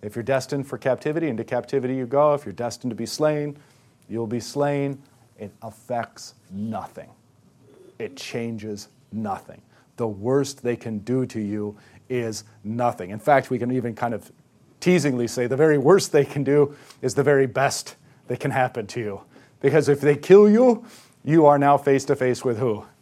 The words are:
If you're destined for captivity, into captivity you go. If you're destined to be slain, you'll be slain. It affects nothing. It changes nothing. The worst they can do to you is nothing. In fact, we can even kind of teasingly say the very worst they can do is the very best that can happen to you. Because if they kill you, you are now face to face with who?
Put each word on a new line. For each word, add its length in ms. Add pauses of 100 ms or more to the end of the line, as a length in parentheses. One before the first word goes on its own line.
If 140
you're 80
destined 440
for 100
captivity, 500
into 160
captivity 520
you 100
go. 280
If 120
you're 80
destined 380
to 40
be 100
slain, 520 (520)
you'll 180
be 120
slain. 600 (380)
It 120 (100)
affects 720 (180)
nothing. 580 (920)
It 160
changes 760 (220)
nothing. 500 (340)
The 120
worst 540
they 140
can 240
do 280
to 120
you 380 (320)
is 340 (200)
nothing. 460
In 100
fact, 300
we 80
can 140
even 240
kind 180
of 180 (480)
teasingly 480
say 200
the 100
very 200
worst 340
they 140
can 180
do 320 (260)
is 140
the 80
very 240
best 480 (320)
that 120
can 120
happen 360
to 120
you. 220 (380)
Because 300
if 100
they 160
kill 340
you, 360 (380)
you 220
are 120
now 200
face 280
to 100
face 300
with 140
who? 260 (160)